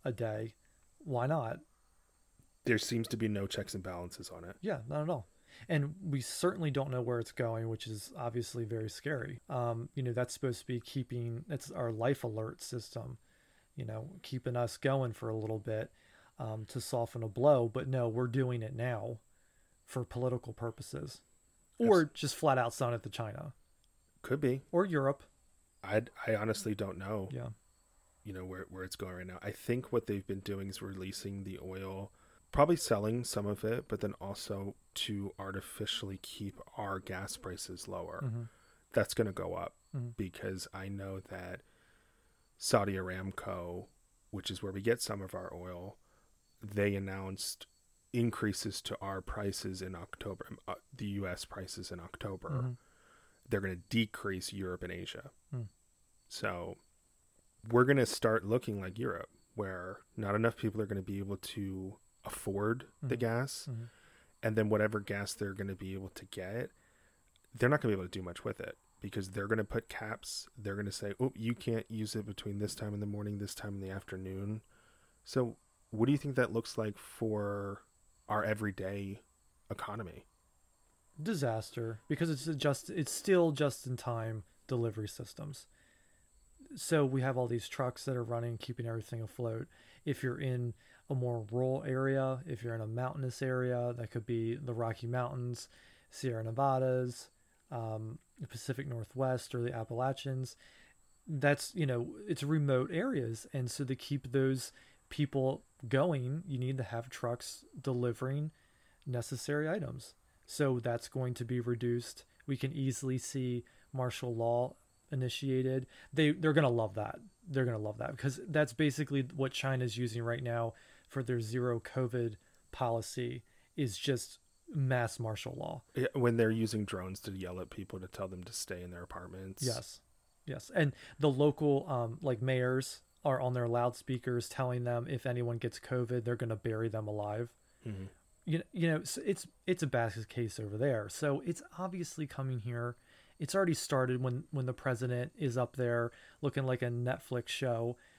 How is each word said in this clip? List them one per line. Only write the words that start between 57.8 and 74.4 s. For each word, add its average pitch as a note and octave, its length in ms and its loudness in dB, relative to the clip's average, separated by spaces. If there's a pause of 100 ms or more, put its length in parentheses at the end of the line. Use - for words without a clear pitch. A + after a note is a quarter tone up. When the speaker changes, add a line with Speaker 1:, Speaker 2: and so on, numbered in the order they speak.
Speaker 2:
gonna C3+ 220 8
start A2 380 4
looking G#2+ 360 2
like F#2+ 180 -6
Europe, F2 320 -2 (240)
where F#2+ 440 -4 (180)
not G#2 180 2
enough A2 220 4
people G#2+ 240 0
are G#2 60 0
gonna G2 160 -2
be G2 160 -4
able G2 180 -2
to F#2+ 600 -4 (280)
afford G#2+ 600 0 (160)
the B2+ 140 0
Speaker 1:
Mm-hmm. A#2 40 -4
Speaker 2:
gas. A#2+ 500 0
Speaker 1:
Mm-hmm. A#2 140 -6 (580)
Speaker 2:
And A2 140 2
then G#2+ 120 6
whatever G#2+ 320 4
gas G2+ 340 -4
they're G2+ 200 -2
gonna G2 200 -4
be F#2+ 200 -6
able F#2+ 160 -8
to - 160 -14
get, G2 440 -6 (840)
they're B2 140 4
not D3 120 6
gonna G#2+ 140 4
be F#2+ 60 2
able F2+ 80 -6
to F#2+ 100 -6
do F#2 40 -4
much F2 220 -8
with - 160 -4
it - 160 -8 (240)
because F#2+ 300 -4
they're G2+ 160 -2
gonna A2 180 4
put - 240 -2
caps. - 600 -8 (100)
They're G2+ 180 -4
gonna G2+ 160 -2
say, G2+ 280 -4
"Oh, C3 160 2
you A2+ 180 0
can't A2+ 360 -2
use A2 260 -2
it G#2+ 100 -2
between G2+ 320 -6
this G#2 160 -2
time G#2 200 -4
in G#2 60 -2
the G#2 60 -2
morning, G#2 320 -4
this G2+ 160 -6
time G2+ 200 -6
in G2 60 -6
the F#2+ 100 -6
afternoon." F#2+ 720 -6 (640)